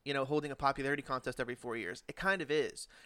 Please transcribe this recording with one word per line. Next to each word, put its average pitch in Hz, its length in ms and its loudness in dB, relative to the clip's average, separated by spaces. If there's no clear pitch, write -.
you 143 100 -2
know, 135 100 2
holding 147 280 2
a - 20 -6
popularity 139 480 2
contest 127 380 -2
every 120 160 -2
four 120 200 -4
years. 104 300 -6
It - 80 -12
kind 190 280 0
of 135 80 -4
is. 147 360 0